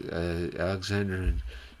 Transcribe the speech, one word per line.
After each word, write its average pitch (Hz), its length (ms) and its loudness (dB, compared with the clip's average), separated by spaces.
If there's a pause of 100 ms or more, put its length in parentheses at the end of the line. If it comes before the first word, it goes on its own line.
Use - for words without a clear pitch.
(120)
uh, 85 480 0
Alexander 95 540 2
and 92 280 2 (380)